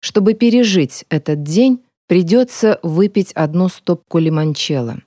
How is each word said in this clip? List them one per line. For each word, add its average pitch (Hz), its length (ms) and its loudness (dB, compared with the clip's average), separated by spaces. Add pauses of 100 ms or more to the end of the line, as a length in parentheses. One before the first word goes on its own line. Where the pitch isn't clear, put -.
Чтобы 214 340 0
пережить 220 760 0
этот 147 340 -4
день, 247 400 2 (240)
придётся 214 720 2
выпить 190 500 -2
одну 160 360 0
стопку - 500 -4
лимончелло 151 880 -2